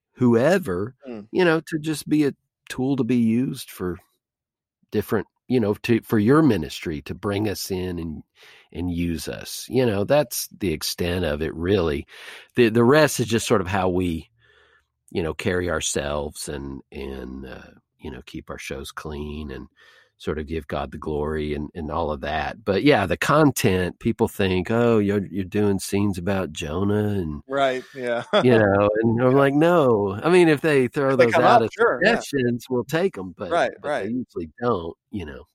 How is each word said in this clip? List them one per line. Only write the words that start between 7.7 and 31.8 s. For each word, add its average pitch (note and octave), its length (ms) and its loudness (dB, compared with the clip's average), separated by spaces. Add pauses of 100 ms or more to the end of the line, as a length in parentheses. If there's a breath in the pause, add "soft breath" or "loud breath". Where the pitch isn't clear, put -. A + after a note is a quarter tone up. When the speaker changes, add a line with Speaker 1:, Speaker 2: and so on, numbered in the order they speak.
Speaker 1:
in F2+ 280 -4
and, E2 240 -10 (500 soft breath)
and F2 180 -4
use E2+ 360 -4
us." - 420 -12
You B2+ 160 2
know, G2+ 200 0
that's - 440 0
the F#2 240 -4
extent F2 520 -4
of D2 160 -2
it, D#2+ 140 -4
really. E2 520 0 (480 loud breath)
The, A#2+ 140 6
the A#2 160 4
rest D3 340 4
is A2+ 80 0
just A2 200 0
sort G#2+ 140 4
of F2+ 60 -4
how F#2 220 0
we, F2 400 -2 (840 soft breath)
you F#2+ 120 -4
know, D#2 100 -4
carry F2+ 360 -2
ourselves D2 800 -4
and, C#2 320 -10 (100)
and, C2+ 560 -12
uh, - 240 -18 (280)
you D2 120 -14
know, B1+ 140 -16
keep - 240 -16
our C#2+ 100 -10
shows C#2 320 -10
clean D2+ 600 -10
and B1+ 160 -14 (500 soft breath)
sort D#2 220 -8
of D2 80 -10
give D#2 200 -8
God C#2+ 240 -6
the D#2 80 -14
glory D2+ 540 -4
and, D2 220 -8
and D2+ 160 -8
all D2+ 200 -2
of D2 100 -6
that. D2+ 440 -6
But G2+ 180 0
yeah, B2+ 240 4
the F2 100 -2
content, A#2+ 840 2
people A2+ 300 0
think, F#2 420 0
"Oh, A#2 280 4
you're, G2+ 280 0
you're F#2+ 180 -6
doing G2+ 340 0
scenes G2+ 380 0
about F#2 360 -2
Jonah," G2+ 560 -2
and D#2+ 380 -4
Speaker 2:
Right, C3+ 460 -2
yeah. A#2+ 360 -4
<laughs> - 140 2
Speaker 1:
you A#2+ 140 8
know, G#2 320 4 (140)
and A#2 180 2
I'm B2+ 120 4
Speaker 2:
Yeah. C3+ 40 6
Speaker 1:
like, C#3 180 4
"No." C3+ 580 4
I A2+ 160 -2
mean, F3+ 200 8
if D3 120 4
they C#3+ 260 4
throw C3+ 260 0
Speaker 2:
If C3 60 0
they B2 60 8
Speaker 1:
those A2+ 80 2
Speaker 2:
come - 120 4
Speaker 1:
out G#3 120 6
Speaker 2:
up, A2+ 60 4
Speaker 1:
as G#2+ 140 -2
Speaker 2:
sure, D3 260 2